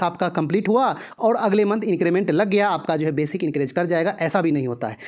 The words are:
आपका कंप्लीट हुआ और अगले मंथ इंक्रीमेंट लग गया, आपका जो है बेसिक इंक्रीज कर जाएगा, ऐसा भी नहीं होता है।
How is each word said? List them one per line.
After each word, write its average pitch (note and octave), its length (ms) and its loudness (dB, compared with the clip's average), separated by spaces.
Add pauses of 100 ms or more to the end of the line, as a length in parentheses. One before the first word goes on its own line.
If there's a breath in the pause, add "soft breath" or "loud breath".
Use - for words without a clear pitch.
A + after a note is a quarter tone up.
आपका F3 260 0
कंप्लीट F3 400 0
हुआ A3+ 280 2 (220 loud breath)
और A3+ 160 2
अगले G#3 300 2
मंथ G#3 180 0
इंक्रीमेंट F#3 480 2
लग F#3+ 180 2
गया, G3+ 200 2
आपका E3 280 -2
जो D#3 100 0
है D#3 60 0
बेसिक D3+ 320 -2
इंक्रीज C#3+ 280 -2
कर F3 140 0
जाएगा, E3 340 0
ऐसा F3 220 0
भी E3 100 2
नहीं C3+ 160 0
होता A#2+ 200 -6
है। A2+ 80 -10 (120)